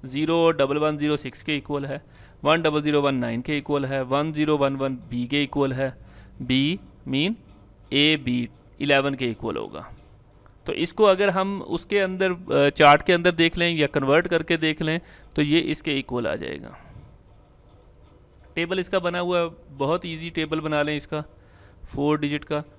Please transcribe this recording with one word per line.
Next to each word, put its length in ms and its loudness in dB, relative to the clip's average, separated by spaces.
ज़ीरो 460 2
डबल 260 2
वन 200 0
ज़ीरो 200 0
सिक्स 260 -12
के 140 -2
इक्वल 280 -6
है, 160 -8
वन 180 4
डबल 200 2
ज़ीरो 200 2
वन 140 2
नाइन 260 -2
के 160 -4
इक्वल 280 -2
है, 160 -4
वन 320 -2
ज़ीरो 240 0
वन 180 0
वन 200 -2
बी 320 -6
के 160 0
इक्वल 300 -2
है। 240 -4
बी 380 0
मीन 280 0
ए 240 4
बी 320 -4
इलेवन 360 2
के 160 -2
इक्वल 260 -6
होगा। 360 -10
तो 80 -6
इसको 300 -2
अगर 260 4
हम 320 -2
उसके 380 -4
अंदर, 320 0
अ, 380 2
चार्ट 320 8
के 120 2
अंदर 180 4
देख 260 2
लें 180 0
या 120 2
कन्वर्ट 400 2
करके 300 0
देख 240 -2
लें, 200 -2
तो 60 0
ये 180 2
इसके 400 -4
इक्वल 280 -4
आ 80 -2
जाएगा। 420 -12
टेबल 240 -2
इसका 200 -2
बना 200 -2
हुआ 200 0
है, 100 -2
बहुत 360 -2
ईजी 240 -8
टेबल 300 -4
बना 220 0
लें 160 0
इसका, 260 -6
फोर 340 0
डिजिट 260 -4
का 180 -4